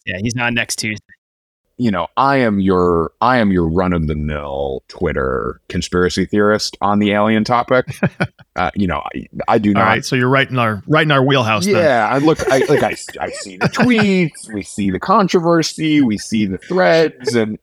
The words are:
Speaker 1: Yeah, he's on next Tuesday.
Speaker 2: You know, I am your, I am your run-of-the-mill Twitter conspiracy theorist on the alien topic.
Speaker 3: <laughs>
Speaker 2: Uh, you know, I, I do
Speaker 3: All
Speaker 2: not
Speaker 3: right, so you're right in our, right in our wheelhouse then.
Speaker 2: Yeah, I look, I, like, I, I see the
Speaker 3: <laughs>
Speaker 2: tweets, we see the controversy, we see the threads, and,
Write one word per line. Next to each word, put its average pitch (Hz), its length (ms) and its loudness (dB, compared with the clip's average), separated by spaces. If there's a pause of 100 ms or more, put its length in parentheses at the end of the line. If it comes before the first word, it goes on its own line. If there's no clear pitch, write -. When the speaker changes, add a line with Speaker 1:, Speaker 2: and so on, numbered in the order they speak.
Speaker 1:
Yeah, 95 160 -8
he's 113 180 -4
on 120 140 -2
next 117 240 -4
Tuesday. 107 260 -8 (760)
Speaker 2:
You 117 100 0
know, 87 160 -2 (100)
I 139 220 2
am 107 200 0
your, 90 640 2
I 123 160 4
am 101 160 2
your 87 160 2
run-of-the-mill 76 1200 -4
Twitter 65 800 -4
conspiracy 90 560 0
theorist 104 560 0
on 104 180 2
the 104 120 2
alien 107 340 2
topic. 127 400 0 (160)
Speaker 3:
<laughs> 180 60 0 (480)
Speaker 2:
Uh, 87 200 -2
you 101 120 0
know, 73 140 -4 (140)
I, 65 100 -8 (220)
I 113 100 2
do 104 120 2
Speaker 3:
All 101 60 4
Speaker 2:
not 113 100 2
Speaker 3:
right, 113 180 0
so 135 140 -4
you're 123 100 2
right 135 220 2
in 127 100 -2
our, 110 260 -2
right 156 180 2
in 151 80 2
our 135 120 4
wheelhouse 120 400 2
then. 202 120 2
Speaker 2:
Yeah, 127 360 2
I 131 60 0
look, 156 340 2
I, - 140 4
like, 139 180 2
I, 104 100 -2 (280)
I 82 80 -6
see - 260 -14
the - 120 -4
Speaker 3:
<laughs> - 60 -2
Speaker 2:
tweets, 202 800 0
we 101 100 -6
see 98 280 -4
the 92 80 -4
controversy, 165 1040 2
we 107 160 2
see 107 280 -2
the 95 120 -4
threads, 160 800 0
and, 107 280 0